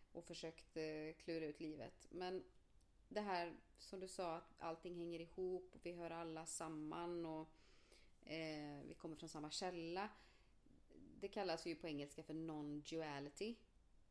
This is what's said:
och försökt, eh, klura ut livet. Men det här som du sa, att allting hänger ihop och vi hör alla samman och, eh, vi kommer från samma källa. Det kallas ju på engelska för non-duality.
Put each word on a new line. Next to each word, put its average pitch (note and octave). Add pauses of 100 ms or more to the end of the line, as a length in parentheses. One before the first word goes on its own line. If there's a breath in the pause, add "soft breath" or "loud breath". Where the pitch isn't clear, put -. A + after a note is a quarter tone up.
(120 soft breath)
och E3+
försökt, -
eh, D#3
klura E3
ut D3
livet. D#3
Men F3+ (640)
det G#3
här F3 (220)
som -
du F#3
sa, F3
att -
allting E3+
hänger E3+
ihop F#3
och -
vi E3+
hör E3+
alla E3
samman E3
och, D#3+ (800 soft breath)
eh, D3+
vi -
kommer D#3+
från D#3+
samma D3+
källa. F3+ (1120 soft breath)
Det G3
kallas F#3
ju E3+
på E3+
engelska C#3+
för D3+
non-duality. D3+ (560)